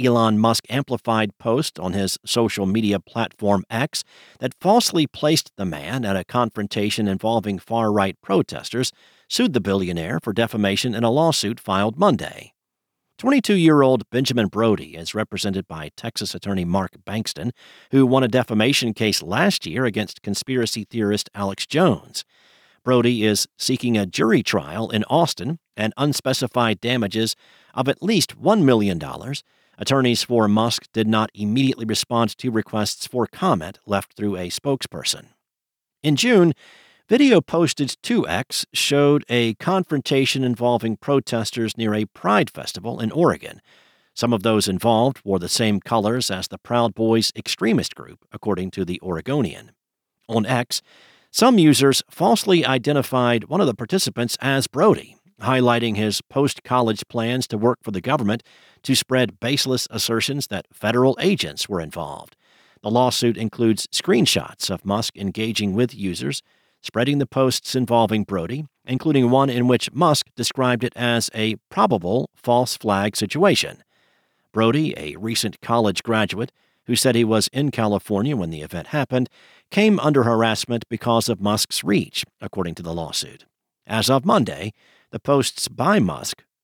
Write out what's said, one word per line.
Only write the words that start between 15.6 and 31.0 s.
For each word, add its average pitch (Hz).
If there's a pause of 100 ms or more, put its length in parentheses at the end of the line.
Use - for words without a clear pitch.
by 78
Texas -
attorney 95
Mark 90 (120)
Bankston, 104 (400)
who 135
won 131
a 120
defamation 117
case 110
last 139
year 104
against 104
conspiracy 113
theorist 104
Alex 98
Jones. - (580)
Brody 120
is 107 (120)
seeking 123
a 101
jury 113
trial 92
in 107
Austin 151 (180)
and 107
unspecified 123
damages 113 (380)
of 127
at -
least 185
one 202
million 104
dollars. 78 (340)
Attorneys 123
for 113
Musk 110
did 110